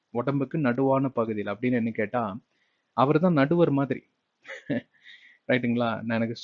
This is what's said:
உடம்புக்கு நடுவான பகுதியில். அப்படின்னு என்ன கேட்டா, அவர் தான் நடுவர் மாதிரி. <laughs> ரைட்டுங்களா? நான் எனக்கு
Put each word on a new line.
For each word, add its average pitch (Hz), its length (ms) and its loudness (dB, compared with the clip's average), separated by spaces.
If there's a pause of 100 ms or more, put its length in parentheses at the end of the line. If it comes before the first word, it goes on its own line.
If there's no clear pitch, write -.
(100)
உடம்புக்கு 135 480 -2
நடுவான 135 500 2
பகுதியில். 110 440 -4
அப்படின்னு 123 200 -2
என்ன 113 180 0
கேட்டா, 110 480 -4 (540)
அவர் 147 280 2
தான் 180 120 4
நடுவர் 151 380 4
மாதிரி. 139 320 0 (400)
<laughs> - 460 -8 (600)
ரைட்டுங்களா? 120 540 0
நான் 113 180 -2
எனக்கு 117 240 -2